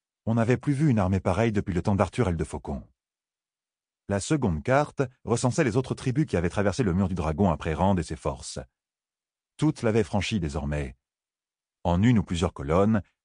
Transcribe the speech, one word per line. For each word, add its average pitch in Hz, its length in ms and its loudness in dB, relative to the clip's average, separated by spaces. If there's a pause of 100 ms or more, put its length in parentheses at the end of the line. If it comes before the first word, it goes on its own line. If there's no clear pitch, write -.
(260)
on 113 100 0
n'avait 117 200 2
plus 127 160 -4
vu 143 180 2
une 110 100 4
armée 95 200 2
pareille 104 320 0
depuis 98 220 -2
le 87 80 0
temps 101 140 0
d'Arthur 95 340 0
et 87 40 0
de 80 120 -2
Faucon. 71 420 -10 (1200)
La 101 140 -2
seconde 107 420 -2
carte 143 380 0 (240)
recensait 123 400 0
les 107 100 0
autres 127 200 -2
tribus 135 300 -2
qui - 120 -2
avaient 85 120 0
traversé 98 340 0
le 90 100 2
mur 92 160 0
du 92 60 -4
dragon 78 360 0
après 78 220 -2
Rand 92 240 2
et 82 60 -2
ses 80 120 -8
forces. - 440 -8 (1000)
Toutes 151 240 -2
l'avaient 110 240 2
franchi 101 340 -2
désormais, 73 580 -4 (840)
en 87 180 2
une 117 180 6
ou 82 40 0
plusieurs 85 300 -2
colonnes, 92 480 2 (240)